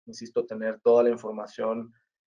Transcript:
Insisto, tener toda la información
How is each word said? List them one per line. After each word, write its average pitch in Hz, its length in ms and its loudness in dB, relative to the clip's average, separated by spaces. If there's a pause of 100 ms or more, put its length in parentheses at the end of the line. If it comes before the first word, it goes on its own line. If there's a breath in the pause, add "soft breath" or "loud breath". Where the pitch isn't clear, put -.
Insisto, 117 400 -6
tener 110 340 -6
toda 120 220 6
la 120 80 4
información 113 840 -6 (340 soft breath)